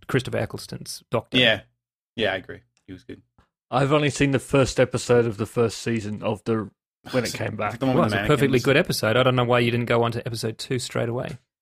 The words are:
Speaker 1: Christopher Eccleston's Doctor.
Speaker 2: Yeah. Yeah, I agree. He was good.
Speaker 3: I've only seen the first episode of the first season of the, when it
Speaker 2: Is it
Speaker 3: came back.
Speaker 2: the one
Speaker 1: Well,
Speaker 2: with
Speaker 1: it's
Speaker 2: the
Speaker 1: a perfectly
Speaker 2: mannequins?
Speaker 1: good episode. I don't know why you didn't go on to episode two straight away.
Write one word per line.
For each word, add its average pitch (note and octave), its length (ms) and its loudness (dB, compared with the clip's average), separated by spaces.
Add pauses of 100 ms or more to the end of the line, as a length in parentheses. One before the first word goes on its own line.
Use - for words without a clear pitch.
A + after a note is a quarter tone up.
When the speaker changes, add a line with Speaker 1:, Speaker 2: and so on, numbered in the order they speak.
Speaker 1:
Christopher A2+ 320 -2
Eccleston's - 720 -10
Doctor. B2+ 280 -2
Speaker 2:
Yeah. A2+ 240 4 (520)
Yeah, G#2 180 0
I F#2+ 40 -2
agree. F#2 240 -12 (260)
He F#2+ 60 -16
was F#2 100 -18
good. - 200 -18 (480)
Speaker 3:
I've C3+ 220 2
only D3+ 180 4
seen C#3 200 0
the C3+ 80 2
first - 420 0
episode A#2+ 460 2
of A2 100 -4
the A2 100 -4
first A2+ 320 -2
season G#2+ 440 -6
of G2+ 220 -4
the, A2 260 -2 (400)
when B2 140 0
it G#2+ 40 -4
Speaker 2:
Is - 60 -8
it - 40 -10
Speaker 3:
came A2 180 -6
back. G#2+ 220 -6
Speaker 2:
the C3+ 80 -4
one B2+ 100 2
Speaker 1:
Well, A#2 80 4
Speaker 2:
with G#2+ 100 0
Speaker 1:
it's G2 60 0
Speaker 2:
the G2+ 40 -2
Speaker 1:
a - 20 -4
perfectly C#3+ 200 2
Speaker 2:
mannequins? C3 180 2
Speaker 1:
good C#3 140 4
episode. A2+ 380 0
I B2+ 60 4
don't B2+ 140 2
know B2 80 2
why A#2+ 160 4
you A#2+ 100 2
didn't A#2+ 160 0
go A#2 180 2
on A#2 80 0
to A#2 140 -6
episode A2+ 320 -6
two C3 200 -6
straight A#2+ 320 -4
away. A#2+ 260 -6 (260)